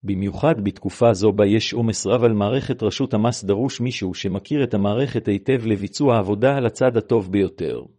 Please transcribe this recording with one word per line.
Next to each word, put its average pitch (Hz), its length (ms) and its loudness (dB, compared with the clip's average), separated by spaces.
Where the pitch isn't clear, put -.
במיוחד 101 600 -2
בתקופה 104 500 2
זו 101 180 2
בה 104 140 4
יש 107 260 0
עומס 113 340 -2
רב 117 180 2
על 113 80 4
מערכת 117 500 -2
רשות 117 320 -2
המס, 113 300 0
דרוש 101 360 -2
מישהו 101 340 -4
שמכיר 101 500 -4
את 120 100 -4
המערכת 110 540 0
היטב 113 380 0
לביצוע 113 500 0
העבודה 107 400 2
על 127 100 0
הצד 120 300 0
הטוב 104 360 0
ביותר. 82 500 -2